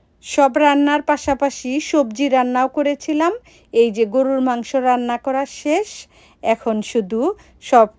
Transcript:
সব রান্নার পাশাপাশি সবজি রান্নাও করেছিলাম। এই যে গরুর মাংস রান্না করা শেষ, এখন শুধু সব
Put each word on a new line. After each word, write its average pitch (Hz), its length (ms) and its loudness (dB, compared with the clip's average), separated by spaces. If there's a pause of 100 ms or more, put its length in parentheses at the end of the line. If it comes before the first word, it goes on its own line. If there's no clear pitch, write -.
(240)
সব 277 340 2
রান্নার 294 440 4
পাশাপাশি 277 720 -2 (180)
সবজি 262 400 0
রান্নাও 247 380 0
করেছিলাম। 294 680 -2 (400)
এই 233 180 4
যে 214 140 -2
গরুর 262 360 0
মাংস 240 340 -2
রান্না 247 420 0
করা 269 280 -4
শেষ, 320 420 -4 (560)
এখন 226 380 -2
শুধু 220 400 -4 (400)
সব 226 260 4 (120)